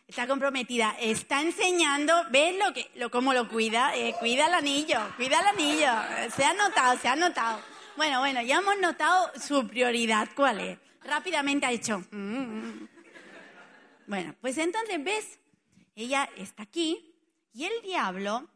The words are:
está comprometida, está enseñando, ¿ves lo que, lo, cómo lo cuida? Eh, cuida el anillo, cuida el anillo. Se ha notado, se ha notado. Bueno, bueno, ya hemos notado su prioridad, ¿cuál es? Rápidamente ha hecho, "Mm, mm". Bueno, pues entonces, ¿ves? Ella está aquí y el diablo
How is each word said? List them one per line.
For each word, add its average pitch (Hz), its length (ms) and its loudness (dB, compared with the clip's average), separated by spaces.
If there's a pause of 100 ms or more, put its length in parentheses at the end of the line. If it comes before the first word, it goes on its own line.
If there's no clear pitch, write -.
está 240 200 -6
comprometida, 247 720 0
está 240 420 0
enseñando, 330 720 2 (160)
¿ves 302 280 4
lo 392 160 2
que, - 220 -10
lo, 247 140 -6
cómo 254 240 2
lo 247 140 2
cuida? 226 480 0
Eh, 233 240 -2
cuida 254 280 2
el 339 60 2
anillo, 294 460 0 (160)
cuida 262 240 2
el 381 80 2
anillo. 302 440 2 (440)
Se 269 80 2
ha 302 100 4
notado, 302 460 2
se - 80 -4
ha 254 80 4
notado. 233 460 0 (340)
Bueno, 285 240 0
bueno, 262 220 0
ya 262 180 2
hemos 403 200 2
notado 349 600 2
su 269 280 0
prioridad, 233 680 0
¿cuál 254 240 2
es? 185 200 -8 (240)
Rápidamente 285 640 -2
ha 254 60 0
hecho, 226 280 -4 (120)
"Mm, 208 60 -12
mm". 214 720 -8 (1160)
Bueno, 180 320 -6
pues 254 180 -6
entonces, 359 460 -2
¿ves? 415 360 -4 (560)
Ella 254 420 -2
está 196 260 -14
aquí 330 500 -4 (400)
y 247 120 -8
el 453 180 -6
diablo 226 720 -4